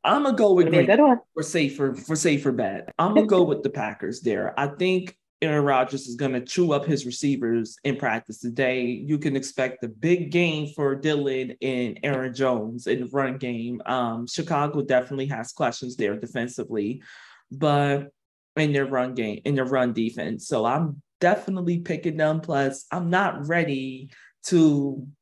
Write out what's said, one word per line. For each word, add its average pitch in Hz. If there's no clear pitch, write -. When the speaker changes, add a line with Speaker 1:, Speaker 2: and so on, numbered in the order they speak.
Speaker 1:
I'ma 277
go 208
with 180
Speaker 2:
Gonna 160
be 156
a 139
Speaker 1:
Green 202
Speaker 2:
good 285
one. 254
Speaker 1:
for 160
safer, 139
for -
safer 143
bet. 104
I'ma 208
go 196
with 147
the -
Packers 107
there. 98
I 143
think 185
Aaron 151
Rodgers 135
is 120
gonna 131
chew 175
up 143
his 139
receivers 117
in 135
practice 127
today. 127
You 143
can 143
expect 131
a 117
big 160
game 160
for 139
Dylan 139
and 123
Aaron 131
Jones 123
in 123
the 123
run 135
game. 120
Um, 120
Chicago 147
definitely 135
has 117
questions 123
there 107
defensively, 117
but 143
in 151
their 139
run 127
game, 110
in 143
their 131
run 127
defense. 113
So 110
I'm 147
definitely 180
picking 160
them. 156
Plus, 139
I'm 175
not 175
ready 135
to 143